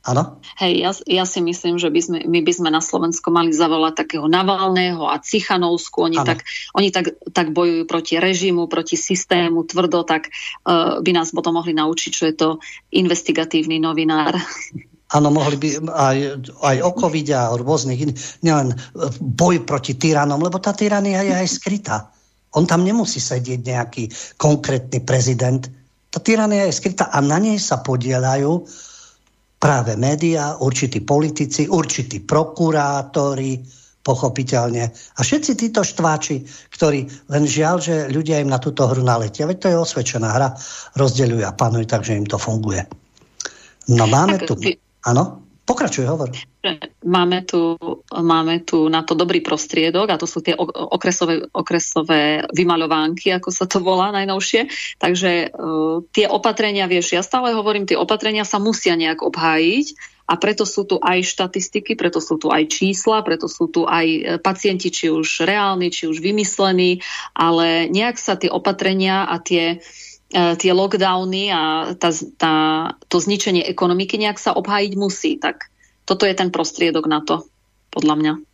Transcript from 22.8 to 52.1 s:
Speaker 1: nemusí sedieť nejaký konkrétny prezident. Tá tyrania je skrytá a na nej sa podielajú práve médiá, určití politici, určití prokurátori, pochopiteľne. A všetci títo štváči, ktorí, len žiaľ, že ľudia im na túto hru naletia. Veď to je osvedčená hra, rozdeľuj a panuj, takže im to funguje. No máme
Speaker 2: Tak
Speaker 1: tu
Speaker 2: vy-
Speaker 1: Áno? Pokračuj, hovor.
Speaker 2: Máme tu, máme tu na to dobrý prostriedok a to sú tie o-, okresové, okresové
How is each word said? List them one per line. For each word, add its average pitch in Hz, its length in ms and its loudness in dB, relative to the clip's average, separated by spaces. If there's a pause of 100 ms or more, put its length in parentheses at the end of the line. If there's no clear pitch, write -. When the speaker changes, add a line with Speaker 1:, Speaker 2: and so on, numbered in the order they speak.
Speaker 1:
nemusí 214 320 0
sedieť 127 400 -4
nejaký 120 480 -4 (320)
konkrétny 139 640 0
prezident. 127 560 2 (480)
Tá - 160 -8
tyrania 214 420 4
je 180 80 0
skrytá - 380 -2
a 139 80 2
na 143 160 4
nej 214 240 2
sa 139 240 -2
podielajú 131 800 0 (960)
práve 120 320 2
médiá, 151 640 0
určití 127 480 0
politici, 151 640 0
určití 147 560 -2
prokurátori, 143 1400 0 (400)
pochopiteľne. 123 880 0
A - 320 -12
všetci 302 320 0
títo 220 320 0
štváči, 156 640 -2 (240)
ktorí, 147 320 2 (240)
len 147 160 2
žiaľ, 156 320 2
že 160 320 -2
ľudia 151 320 0
im 139 80 0
na 131 80 2
túto 131 320 0
hru 131 160 2
naletia. 117 400 0
Veď 170 160 -2
to 196 80 2
je 175 80 4
osvedčená 123 560 -2
hra, 131 160 2 (480)
rozdeľuj 120 480 2
a 90 80 -4
panuj, 117 320 0
takže 107 320 -2
im 104 80 -2
to 101 160 -4
funguje. 107 480 -4 (1040)
No 113 160 6
máme 175 320 4
Speaker 2:
Tak - 80 -6
Speaker 1:
tu - 80 0
Speaker 2:
vy- 185 240 -2 (240)
Speaker 1:
Áno? 131 400 0 (200)
Pokračuj, 240 380 0
hovor. 131 320 -2 (720)
Speaker 2:
Máme 180 400 2
tu, 165 320 0 (320)
máme 165 560 0
tu 160 240 2
na 160 160 0
to 165 80 0
dobrý 175 240 0
prostriedok 165 720 0
a 170 80 0
to 175 80 -4
sú 160 160 -8
tie 175 100 -2
o-, 170 140 -2
okresové, 170 800 -2
okresové 160 1040 0